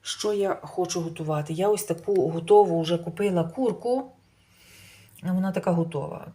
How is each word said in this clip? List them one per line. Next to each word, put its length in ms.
Що 300
я 220
хочу 460
готувати? 520
Я 160
ось 160
таку 440
готову 540
вже 160
купила 460
курку. 680
Вона 300
така 180
готова. 640